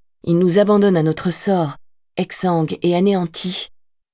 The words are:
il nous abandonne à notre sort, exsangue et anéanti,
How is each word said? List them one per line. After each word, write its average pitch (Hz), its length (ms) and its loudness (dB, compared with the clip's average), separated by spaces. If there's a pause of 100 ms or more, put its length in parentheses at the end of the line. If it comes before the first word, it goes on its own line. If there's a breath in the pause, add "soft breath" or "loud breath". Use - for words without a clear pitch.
(220)
il 170 160 0
nous 180 200 2
abandonne 202 400 4
à 156 40 2
notre 160 280 -2
sort, 170 480 0 (400)
exsangue 175 640 -2
et 175 120 0
anéanti, 180 760 -2 (460)